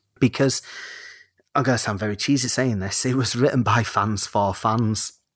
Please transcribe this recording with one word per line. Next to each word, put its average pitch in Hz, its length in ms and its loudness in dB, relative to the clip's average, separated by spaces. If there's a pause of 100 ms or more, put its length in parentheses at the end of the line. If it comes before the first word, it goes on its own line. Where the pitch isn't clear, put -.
(200)
because, - 420 2 (920)
I'm 139 100 2
gonna 127 140 4
sound 101 200 -2
very 104 180 -2
cheesy 127 320 0
saying 123 300 0
this, 95 260 -2
it 131 120 0
was 120 200 0
written 127 280 2
by 110 200 4
fans 104 420 -2
for 101 280 0
fans. 110 580 0 (240)